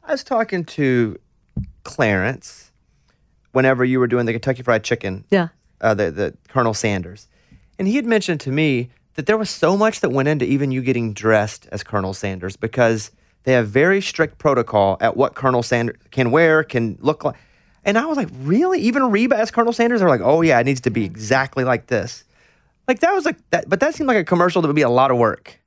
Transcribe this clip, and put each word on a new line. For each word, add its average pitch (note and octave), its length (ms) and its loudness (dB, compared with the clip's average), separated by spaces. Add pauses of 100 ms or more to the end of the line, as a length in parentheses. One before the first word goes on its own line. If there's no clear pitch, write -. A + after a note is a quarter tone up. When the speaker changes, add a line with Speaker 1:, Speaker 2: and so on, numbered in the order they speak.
Speaker 1:
I - 80 -8
was C#4 120 -4
talking A3 420 -2
to B2 520 0 (640)
Clarence - 880 -4 (800)
whenever C3 340 2
you B2+ 140 2
were B2 80 2
doing A#2+ 180 0
the A#2 60 -2
Kentucky A#2+ 320 -4
Fried A2+ 200 0
Chicken, G2+ 480 -6
Speaker 2:
Yeah. F3 180 0 (320)
Speaker 1:
uh, A2 120 2
the, G2 180 0
the E2+ 220 -4 (160)
Colonel A#2 240 0
Sanders. G2 540 -6 (520)
And F#3+ 80 -2
he A3 80 0
had C#4 100 -2
mentioned G3+ 360 0
to C3+ 100 -6
me C3+ 380 0 (260)
that D3+ 100 -8
there G#3+ 120 2
was G#3+ 120 -4
so F3+ 280 0
much G#3+ 240 0
that D3 100 -2
went C#3 160 0
into D3 180 0
even C#3 260 -2
you C3 100 -4
getting A#2+ 320 -2
dressed G#2+ 580 -2
as G2+ 120 -8
Colonel F#2+ 300 -4
Sanders F#2+ 420 -8
because A2+ 560 0 (320)
they C3 100 2
have A#2 140 2
very E3+ 340 2
strict - 360 -4
protocol A2+ 640 2
at A2+ 160 0
what C3+ 180 0
Colonel B2+ 280 0
Sanders A#2+ 340 -2 (140)
can B2 200 0
wear, D#3 320 4
can A#2 380 -4
look F3+ 220 -2
like. B2 120 -4 (480)
And G#3 140 0
I C4 80 0
was D#4 120 -4
like, A#3 120 -4 (140)
"Really? D4 380 0
Even B3 280 0
Reba A#3 280 2
as G#3+ 140 2
Colonel A#3 220 0
Sanders?" A#3 280 2
They're F3+ 80 4
like, A#2 120 2
"Oh, D3 200 4
yeah, D3 180 6
it A#2+ 60 2
needs C3+ 160 0
to B2+ 100 0
be A2+ 140 -2
exactly B2+ 580 -2
like B2 240 -2
this." A2 360 -4 (640)
Like, C4 120 0
that F4+ 140 2
was F4 120 -2
like, - 120 -4 (140)
that, - 180 -2
but F#3+ 100 0
that D#4 160 0
seemed D4 120 -4
like A3+ 100 2
a F3+ 60 0
commercial F3 380 2
that D#3 60 0
would C#3+ 80 0
be D3+ 80 2
a A#2+ 60 2
lot C3 220 4
of B2 60 2
work. - 500 -2